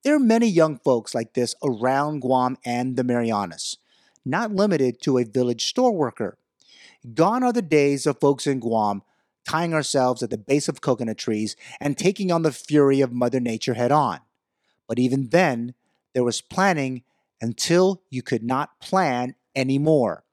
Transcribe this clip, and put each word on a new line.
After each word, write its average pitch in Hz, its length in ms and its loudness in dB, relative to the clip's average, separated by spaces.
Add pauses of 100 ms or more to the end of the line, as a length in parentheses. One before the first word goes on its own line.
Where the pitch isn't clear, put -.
There 285 120 2
are 294 60 4
many 233 260 4
young 160 320 4
folks 123 360 0
like 117 200 -6
this 120 280 -2
around 135 580 0
Guam 127 440 0
and 123 320 -4
the 127 80 0
Marianas, 113 720 -2 (480)
not 202 260 -4
limited 175 520 0
to 131 160 2
a 123 60 2
village 120 420 -2
store 247 260 0
worker. 123 460 -4 (760)
Gone 208 280 2
are 247 100 2
the 233 100 -2
days 143 440 2
of 143 120 -2
folks 143 280 2
in 131 140 -2
Guam 107 420 0 (460)
tying 165 240 -2
ourselves 131 520 0
at 110 60 -8
the 117 80 -6
base 139 300 0
of 151 120 -8
coconut 120 360 -2
trees 107 380 -4 (260)
and 143 160 -2
taking 190 360 0
on 165 100 0
the 156 80 2
fury 139 500 2
of 123 120 2
Mother 123 260 0
Nature 120 360 -2
head 123 180 0
on. 127 260 2 (680)
But 113 100 -4
even 127 300 0
then, 123 460 0 (400)
there 123 100 0
was 120 160 -2
planning 143 640 -2 (360)
until 175 720 0
you 127 120 -8
could 113 200 -4
not 131 380 -4
plan 131 560 -2 (180)
anymore. 135 800 0